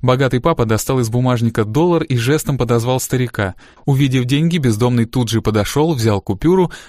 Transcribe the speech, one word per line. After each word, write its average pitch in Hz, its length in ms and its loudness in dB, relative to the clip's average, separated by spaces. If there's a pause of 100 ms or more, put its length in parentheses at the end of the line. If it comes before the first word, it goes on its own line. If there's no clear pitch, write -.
Богатый 127 380 2
папа 160 260 0
достал 113 360 0
из 117 80 -2
бумажника 117 560 0
доллар 160 380 0
и 135 120 -4
жестом 135 420 -2
подозвал 123 440 0
старика. 117 540 -4 (300)
Увидев 135 400 2
деньги, 156 320 0
бездомный 120 480 2
тут 120 240 -2
же 110 120 0
подошёл, 110 520 0
взял 110 280 0
купюру, 165 500 0 (160)